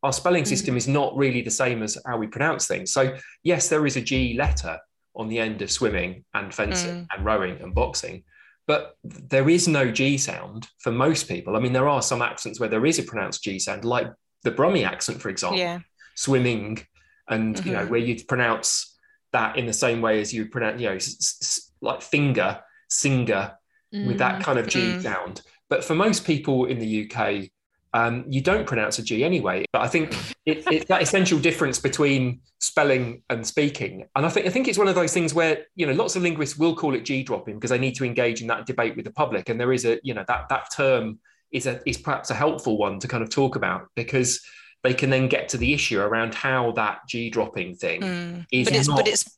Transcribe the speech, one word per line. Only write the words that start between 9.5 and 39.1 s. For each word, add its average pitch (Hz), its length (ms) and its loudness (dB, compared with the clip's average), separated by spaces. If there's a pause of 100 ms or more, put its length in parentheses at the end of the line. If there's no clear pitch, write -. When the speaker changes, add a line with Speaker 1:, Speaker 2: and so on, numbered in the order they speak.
Speaker 1:
no 139 220 4
G 135 300 2
sound 95 480 -6 (100)
for - 140 -4
most 135 360 2
people. 90 300 -4
I - 40 2
mean, 123 120 2
there 131 160 4
are 135 140 2
some 120 180 0
accents - 380 -6
where 110 100 -2
there 113 160 2
is 160 140 4
a 175 40 -4
pronounced 98 380 -6
G 98 160 -6
sound, 98 280 -4
like 120 200 0 (380)
the 117 80 0
Brummie 156 340 2
accent, - 340 -4
for 110 100 -6
example, 92 280 -2
Speaker 3:
Yeah. 175 220 -2 (360)
Speaker 1:
swimming, 117 680 0 (420)
and, 110 380 0
you - 60 -2
know, 101 80 -2
Speaker 3:
Mm-hmm. 101 100 -4
Speaker 1:
where 117 100 2
you'd 117 280 -2
pronounce 120 580 0 (460)
that 110 260 0
in 120 100 -2
the 110 60 -4
same 117 280 2
way 110 200 4
as 104 120 -4
you 107 140 -4
pronounce, 117 340 -2
you 113 60 0
know, 95 80 -2
s-, - 240 -6
s-, - 200 -2
s-, - 320 -4 (100)
like - 200 -4
finger, 135 580 2 (280)
singer, 113 680 0 (380)
with 123 260 -2
that 123 220 0
Speaker 2:
Mm. - 40 -6
Speaker 1:
kind 135 140 2
of 113 100 0
G - 120 2
Speaker 3:
Mm. 117 240 0
Speaker 1:
sound. 95 380 -6 (280)
But 135 140 2
for 160 100 -2
most 196 320 2
people 135 400 2
in 123 140 -2
the 113 80 -2
U 107 200 -2
K, 101 440 -2 (420)
um, 117 340 0
you 135 140 0
don't 196 240 2
pronounce 107 320 0
a 113 60 -6
G 113 200 0
anyway. 107 480 0
But 113 120 2
I 120 40 0
think 156 280 0 (320)
it, 156 240 0
it's 156 140 2
that 180 180 2
essential 180 340 4
difference 147 400 0
between 135 640 0 (180)
spelling 131 720 2
and 117 160 -4
speaking. 110 720 -2
And 143 100 2
I 165 40 2
think, 190 180 2
I - 20 2
think 254 180 0
it's 196 120 0
one 202 80 6
of 185 80 2
those 170 180 2
things 165 220 2
where, 160 400 2
you 175 100 0
know, 135 80 2
lots 196 220 2
of 185 80 0
linguists 151 340 -2
will 160 180 4
call 143 200 0
it 113 100 -4
G 131 160 0
dropping 110 320 -4
because 110 160 -6
they 123 80 4
need 127 200 0
to 131 80 -2
engage 117 360 0
in 113 60 -8
that 117 180 -2
debate 120 300 0
with 107 100 -8
the 101 60 -10